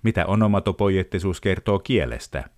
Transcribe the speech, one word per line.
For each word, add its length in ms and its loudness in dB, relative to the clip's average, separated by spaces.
Mitä 220 0
onomatopoiettisuus 1160 0
kertoo 380 0
kielestä? 640 -4